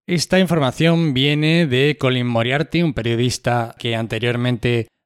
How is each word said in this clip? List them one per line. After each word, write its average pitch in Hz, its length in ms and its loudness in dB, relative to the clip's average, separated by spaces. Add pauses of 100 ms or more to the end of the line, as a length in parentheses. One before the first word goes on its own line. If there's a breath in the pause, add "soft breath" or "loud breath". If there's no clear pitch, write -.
Esta 185 320 0
información 165 760 2
viene 151 540 2
de 135 320 2
Colin 127 260 0
Moriarty, 123 560 0
un 160 140 0
periodista 117 840 -2
que 117 180 -4
anteriormente 120 920 -2 (180)